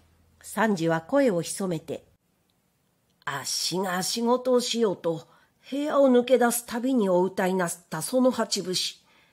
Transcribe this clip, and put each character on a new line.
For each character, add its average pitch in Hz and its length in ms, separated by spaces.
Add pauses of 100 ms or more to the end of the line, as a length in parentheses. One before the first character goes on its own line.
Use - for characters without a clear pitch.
(420)
三 214 320
次 165 140
は 160 140
声 277 280
を 170 120
潜 190 260
め 165 100
て、 - 280 (1200)
あ 139 160
っ - 20
し - 340
が 185 240
仕 233 200
事 247 320
を 247 60
し 233 200
よ 208 120
う 165 40
と、 165 320 (420)
部 262 60
屋 294 240
を 277 80
抜 240 160
け 247 140
出 240 120
す - 140
た 226 160
び 262 140
に 202 160
お 180 120
歌 185 240
い 185 80
な 185 140
す - 160
っ - 60
た 160 100
そ 254 220
の 254 80
八 226 320
節。 - 400 (300)